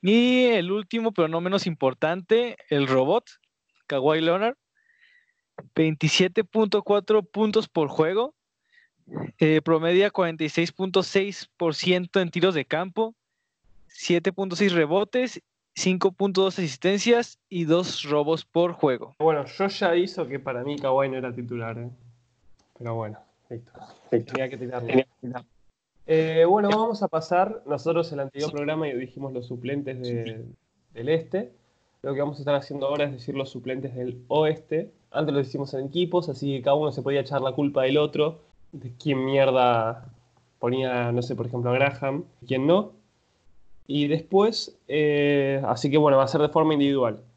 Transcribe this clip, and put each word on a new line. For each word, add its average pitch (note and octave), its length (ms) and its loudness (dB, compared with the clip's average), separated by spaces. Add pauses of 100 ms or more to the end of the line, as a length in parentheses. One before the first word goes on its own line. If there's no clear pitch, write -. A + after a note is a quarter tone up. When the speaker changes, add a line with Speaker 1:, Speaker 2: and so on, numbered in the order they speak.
Speaker 1:
Y B3 440 4
el F#3+ 260 2
último, A3 400 -4
pero E3 160 0
no E3 120 -2
menos F#3 280 -2
importante, F3 880 -2 (140)
el C#3+ 180 2
robot, C3+ 360 2 (640)
Kawhi D3 340 0
Leonard, F#3+ 360 0 (1200)
veintisiete D#3+ 680 2
punto G#3+ 400 0
cuatro G#3 400 2
puntos G#3+ 460 0
por D#3 180 0
juego, F#3+ 480 0 (1040)
eh, D#3 240 4
promedia E3+ 480 2
cuarenta E3 320 -2
y D#3 60 -2
seis E3+ 240 -2
punto F#3 320 0
seis G3 520 -4
por E3 200 0
ciento F3+ 440 0
en F3 120 0
tiros F3+ 220 2
de C#3+ 100 0
campo, F#3+ 500 -2 (720)
siete F3 460 0
punto F#3+ 240 -4
seis G3 160 2
rebotes, F#3+ 680 0 (360)
cinco F#3 360 2
punto F#3+ 300 0
dos F#3+ 180 0
asistencias G3 880 0
y F3 160 -4
dos E3 400 0
robos D3 400 0
por E3+ 300 0
juego. C3+ 440 -2
Speaker 2:
Bueno, D3+ 280 2
yo G3 200 -4
ya G3 220 0
aviso F3 400 0
que C3+ 100 -8
para C3 240 -6
mí C#3+ 160 -6
Kawhi C3+ 300 2
no C3 80 -4
era B2 180 -8
titular, A#2 440 -8
¿eh? A#2+ 120 -10 (880)
Pero A#2 160 -6
bueno, G#2+ 240 -8 (320)
listo. A#2+ 220 -16 (400)
Speaker 1:
Listo. A#2 200 -2
Speaker 2:
Tenía C3 160 -4
que C3 80 -10
tirarlo. B2 300 -8
Speaker 1:
Tenía B2+ 180 2
que - 60 -14 (100)
tirarlo. B2 280 -12 (580)
Speaker 2:
Eh, D#3+ 420 2
bueno, G3+ 200 4
vamos G#3+ 340 0
a F#3+ 60 -2
pasar. F3+ 580 -2
Nosotros D#3+ 460 -2
el C#3+ 80 -6
anterior C#3 300 -6
Speaker 1:
Sí. D3+ 60 -10
Speaker 2:
programa D3+ 300 -4
dijimos C3 460 -8
los B2 140 -8
suplentes B2+ 540 -8
de, A#2+ 240 -4
Speaker 1:
Sí. A2+ 300 -14 (380)
Speaker 2:
del A#2+ 160 -8
este. E3 440 -2 (500)
Lo C#3 120 -4
que C3+ 60 -2
vamos C#3+ 160 -2
a D3 40 -16
estar C#3+ 140 0
haciendo C#3 320 -4
ahora D3 180 0
es C#3 80 -4
decir B2+ 220 -10
los C3+ 160 -4
suplentes B2+ 460 -8
del B2 320 -8
oeste. D#3 640 0 (180)
Antes C#3+ 240 -2
lo C#3+ 60 2
hicimos C3+ 340 -6
en C3+ 120 -4
equipos, E3+ 420 -2
así C#3 280 -4
que B2 60 -8
cada C#3 140 4
uno D3+ 160 0
se C#3 100 -8
podía C#3 180 0
echar C3+ 200 -4
la C3 120 -2
culpa C#3+ 300 0
del C3+ 160 2
otro, D3+ 440 0 (300)
de B2+ 280 -14
quién C3+ 240 0
mierda B2 880 2 (460)
ponía, B2 540 -2
no A#2+ 100 0
sé, B2 140 -6
por A2+ 100 -6
ejemplo, A#2+ 240 -4
a B2 40 2
Graham, C#3 500 -2 (220)
quién C3 200 -2
no. F#3+ 260 2 (920)
Y D3 220 -2
después, F#3+ 680 0 (120)
eh, C#3+ 760 2
así A#2+ 240 -2
que D3 80 4
bueno, D3 180 6
va C3+ 80 6
a C3 40 -2
ser D3+ 120 0
de D3 80 4
forma D#3 240 2
individual. C#3 500 0 (140)